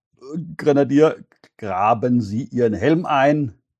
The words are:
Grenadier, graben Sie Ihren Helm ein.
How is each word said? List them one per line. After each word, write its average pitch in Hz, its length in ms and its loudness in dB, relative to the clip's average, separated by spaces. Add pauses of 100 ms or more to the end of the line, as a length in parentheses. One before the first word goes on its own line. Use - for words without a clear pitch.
(560)
Grenadier, 143 680 2 (320)
graben 110 640 0
Sie 107 240 -6
Ihren 120 280 0
Helm 156 320 0
ein. 143 500 0 (240)